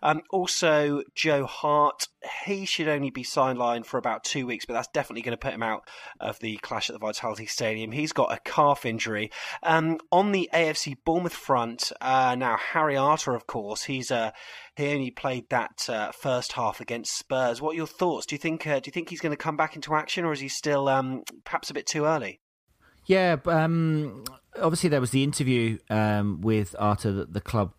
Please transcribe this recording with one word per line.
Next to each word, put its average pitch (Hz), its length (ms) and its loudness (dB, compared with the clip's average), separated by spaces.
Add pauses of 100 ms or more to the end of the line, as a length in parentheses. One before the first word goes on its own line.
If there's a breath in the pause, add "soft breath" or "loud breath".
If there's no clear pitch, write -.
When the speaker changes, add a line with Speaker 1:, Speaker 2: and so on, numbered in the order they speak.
Speaker 1:
Um, 156 200 2 (100)
also, 151 680 2 (140)
Joe 143 300 2
Hart, 147 640 2 (380)
he 196 200 -4
should 165 220 -2
only 143 220 0
be 127 140 -8
sidelined 123 600 0
for - 120 -4
about 113 260 -2
two 131 240 -4
weeks, 117 180 -6
but 120 80 -8
that's 120 200 -2
definitely 120 300 -4
gonna 117 140 -4
put 135 160 -6
him 113 100 -6
out 110 240 -4 (320 loud breath)
of 107 200 -6
the 110 180 -6
clash - 320 -6
at - 40 -10
the 107 60 -12
Vitality 107 460 -6
Stadium. 110 460 -4
He's 151 220 -4
got - 180 2
a - 80 -6
calf 143 460 2
injury. 110 460 -4 (320 loud breath)
Um, 160 360 2 (120)
on 196 200 4
the 190 220 0
A 165 160 4
F 156 80 -2
C 139 260 -4
Bournemouth 170 300 0
front, 117 640 0
uh, 131 360 4
now 123 220 2
Harry 156 380 0
Arter, 139 400 2
of 113 120 -6
course, 107 360 -6
he's, 131 280 -4
uh, 113 200 0 (460 loud breath)
he 143 160 0
only 135 180 -2
played 127 380 -4
that, - 400 -2
uh, 107 220 -2
first 127 420 -2
half 113 260 -2
against 117 380 -6
Spurs. 127 440 0
What 156 100 -2
are 165 60 -4
your 160 100 -2
thoughts? - 380 0
Do - 100 -6
you 143 40 -4
think, 160 260 -4
uh, 147 140 2
do - 80 -10
you 139 60 -12
think 170 160 -6
he's 170 120 -12
gonna 151 140 0
come 156 220 -4
back 156 180 0
into 147 180 -6
action, 156 300 0
or 170 80 2
is 143 80 -2
he 139 80 -8
still, 139 400 0
um, 131 360 2 (200)
perhaps - 260 -4
a 160 40 -10
bit 143 120 -6
too 151 200 0
early? 143 340 0 (680 soft breath)
Speaker 2:
Yeah, 185 280 4
b-, 160 160 0
um, 160 720 2 (360)
obviously 165 300 2
there 147 100 4
was 123 120 0
the 135 120 4
interview, 123 540 2 (140)
um, 104 500 2
with 107 380 2
Arter 104 320 2
that 95 220 -4
the 98 60 -2
club 104 400 0